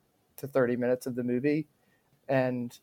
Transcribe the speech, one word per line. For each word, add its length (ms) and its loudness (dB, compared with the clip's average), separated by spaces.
to 100 -10
thirty 300 2
minutes 300 0
of 80 -6
the 100 -4
movie. 420 0
And, 540 0